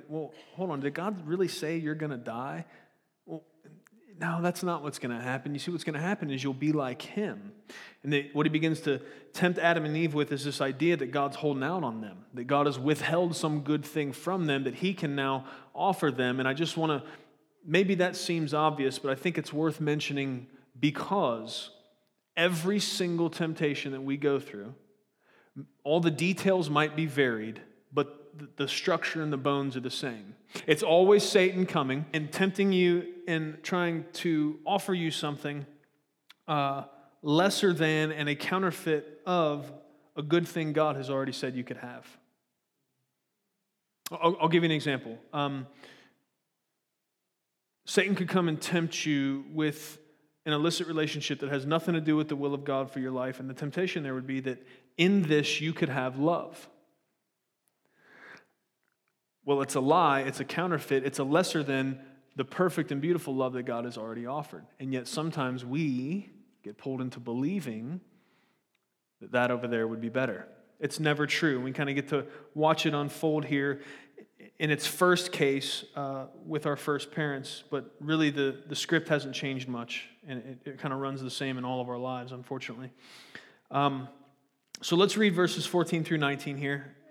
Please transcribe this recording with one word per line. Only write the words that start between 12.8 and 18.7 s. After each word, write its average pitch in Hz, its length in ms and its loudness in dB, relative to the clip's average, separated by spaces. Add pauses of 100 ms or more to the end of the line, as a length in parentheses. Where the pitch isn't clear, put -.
some 151 260 0
good 147 220 0
thing 147 280 -2
from 175 340 -2
them 139 200 2
that 123 100 -2
he 185 180 0
can 147 220 -2
now 135 300 0 (280)
offer 170 380 2
them. 127 280 0
And 131 80 2
I 135 60 2
just 160 240 -2
wanna, 156 260 0 (640)
maybe 185 300 4
that 180 200 2
seems 160 380 -2
obvious, 151 460 2